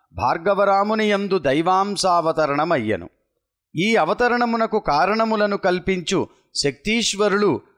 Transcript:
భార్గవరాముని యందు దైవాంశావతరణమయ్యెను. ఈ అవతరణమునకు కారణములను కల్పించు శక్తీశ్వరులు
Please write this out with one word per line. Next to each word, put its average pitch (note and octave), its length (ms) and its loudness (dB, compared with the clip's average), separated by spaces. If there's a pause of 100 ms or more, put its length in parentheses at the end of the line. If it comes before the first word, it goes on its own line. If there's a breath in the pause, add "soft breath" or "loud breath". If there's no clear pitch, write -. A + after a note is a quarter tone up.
(140 loud breath)
భార్గవరాముని G3 920 0
యందు G3+ 340 0
దైవాంశావతరణమయ్యెను. D#3+ 1700 0 (640)
ఈ G#3 200 0
అవతరణమునకు A3+ 840 0
కారణములను G#3 800 0
కల్పించు F3+ 720 -2 (280 soft breath)
శక్తీశ్వరులు G3+ 1080 0 (160)